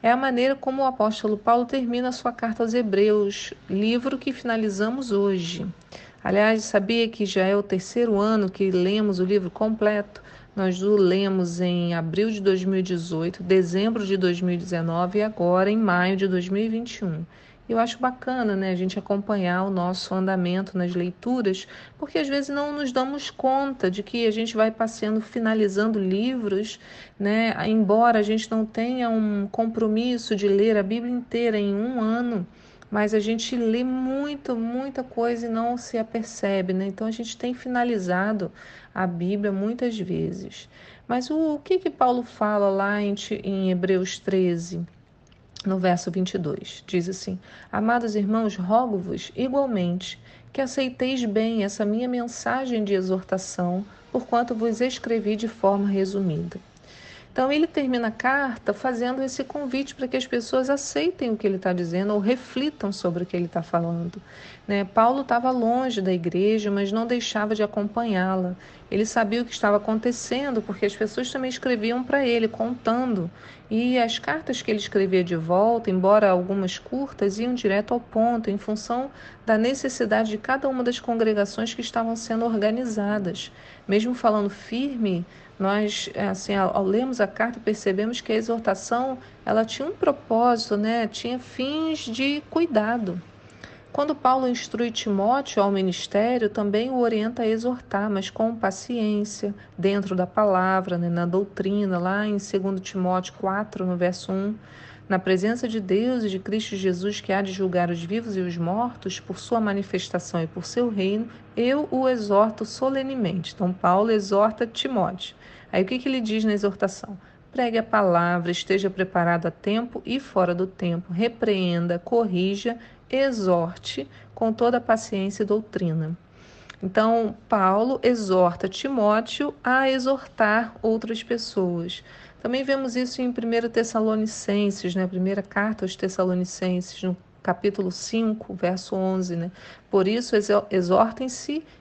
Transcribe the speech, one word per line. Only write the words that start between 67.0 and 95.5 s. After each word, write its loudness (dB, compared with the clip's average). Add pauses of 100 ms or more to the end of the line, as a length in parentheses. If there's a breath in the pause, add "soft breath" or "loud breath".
deixava -2
de 0
acompanhá-la. 0 (340 loud breath)
Ele 2
sabia 0
o -2
que -14
estava 2
acontecendo, -2
porque -4
as 0
pessoas -4
também -4
escreviam -2
para 0
ele, 2
contando. 0 (400 loud breath)
E 2
as 0
cartas -4
que -2
ele 2
escrevia 2
de 0
volta, 2
embora 6
algumas 0
curtas, -4
iam -2
direto 0
ao 0
ponto, 0
em 0
função -4 (340 loud breath)
da 4
necessidade 0
de -4
cada -2
uma 0
das 0
congregações 0
que -8
estavam -2
sendo -2
organizadas. 0 (360 loud breath)
Mesmo 2
falando 2
firme, -2 (360 loud breath)
nós, 0
é, -2
assim, -2
ao, 2
ao 2
lermos 0
a 4
carta, -4
percebemos -2
que -4
a 2
exortação, -2 (260 loud breath)
ela 2
tinha -6
um -4
propósito, 2
né? 0
Tinha -6
fins -4
de -2
cuidado. 0 (720 loud breath)
Quando 0
Paulo 2
instrui -2
Timóteo 0